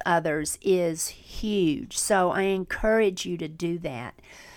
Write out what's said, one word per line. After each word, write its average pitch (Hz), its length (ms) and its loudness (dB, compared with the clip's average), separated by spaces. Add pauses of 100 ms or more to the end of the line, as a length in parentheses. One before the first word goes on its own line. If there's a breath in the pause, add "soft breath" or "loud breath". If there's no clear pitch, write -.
others 160 560 2
is 175 460 2
huge. - 880 -2
So 185 340 2
I 190 120 0
encourage 196 840 0
you 175 120 -4
to 160 100 -6
do 170 320 -4
that. 127 400 -10 (380 loud breath)